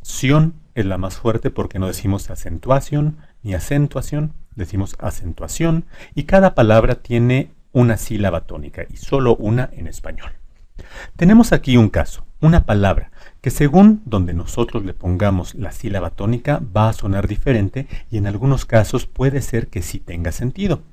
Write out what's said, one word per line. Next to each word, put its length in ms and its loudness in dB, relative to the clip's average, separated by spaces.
ción 540 2
es 100 -2
la 120 -2
más 200 -6
fuerte 320 -2
porque 300 -6
no 80 -2
decimos 420 -4
acentuación 880 -2
ni 100 -6
acentuación, 800 -2
decimos 440 -6
acentuación, 880 -4
y 80 -6
cada 320 4
palabra 400 4
tiene 560 0
una 260 4
sílaba 440 -2
tónica 480 -10
y 80 -12
solo 380 2
una 380 -2
en 140 -10
español. 440 -8
Tenemos 360 6
aquí 260 4
un 120 8
caso, 360 -2
una 260 6
palabra 460 2
que 100 -2
según 540 6
donde 280 -2
nosotros 500 -2
le 100 -6
pongamos 600 -2
la 160 -8
sílaba 400 -4
tónica 500 -2
va 140 4
a 40 0
sonar 340 -2
diferente 600 0
y 80 -6
en 100 -2
algunos 380 0
casos 400 2
puede 360 -2
ser 260 -2
que 140 -8
sí 180 -6
tenga 320 -6
sentido. 500 -2